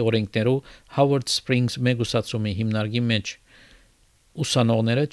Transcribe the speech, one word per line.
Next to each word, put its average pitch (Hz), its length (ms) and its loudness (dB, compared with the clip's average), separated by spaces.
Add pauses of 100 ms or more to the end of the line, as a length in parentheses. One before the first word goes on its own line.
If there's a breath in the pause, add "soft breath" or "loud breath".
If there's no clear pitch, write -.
օրենքներու 113 500 2 (400 loud breath)
Howard 139 380 2
Springs 123 420 0
մեկուսացումի 117 840 -2
հիմնարկի 110 500 -2
մեջ։ 107 240 -2 (1080 soft breath)
Ուսանողները 117 680 2